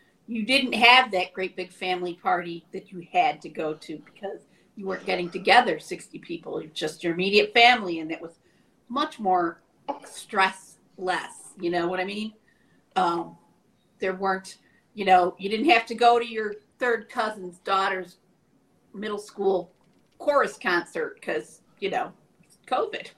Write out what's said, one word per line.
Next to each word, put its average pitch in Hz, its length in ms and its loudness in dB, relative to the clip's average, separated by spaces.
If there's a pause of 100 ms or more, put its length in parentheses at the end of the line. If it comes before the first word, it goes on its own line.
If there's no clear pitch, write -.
(280)
you 220 180 -4
didn't 254 280 2
have 240 380 6
that 185 220 -2
great 185 220 -6
big 180 160 -8
family 180 500 -4
party 175 520 -2
that 190 180 -12
you 180 200 -14
had 151 320 2
to 160 60 -14
go 156 260 -6
to 151 260 -14 (120)
because - 280 -12 (340)
you 196 100 -12
weren't 190 200 -6
getting 180 240 -4
together, 196 500 4
sixty - 400 -12
people, 170 420 -10 (120)
just 156 300 -8
your 170 100 -2
immediate 202 400 2
family, 233 460 4
and 160 120 -8
that 160 100 -10
was - 180 -16 (500)
much 294 300 -4
more 180 420 0 (420)
stress - 760 -4 (180)
less, - 600 -6
you 170 100 -2
know 175 180 0
what 185 120 -2
I 185 60 0
mean? 208 280 -8 (640)
Um, 170 420 -2 (640)
there 190 160 -2
weren't, 190 420 -4 (380)
you 208 100 -4
know, 180 320 6
you 190 100 -6
didn't 220 220 0
have 233 160 6
to 226 100 -8
go 240 240 6
to 240 80 -4
your 214 280 -6 (240)
third 233 280 -2
cousin's 214 520 -6
daughter's 190 580 -2 (760)
middle 208 260 -8
school 190 520 -2 (460)
chorus 277 400 2
concert 175 640 -2
'cause, - 400 -8 (180)
you 190 120 -4
know, - 200 -4 (560)
covid. 381 400 -2 (100)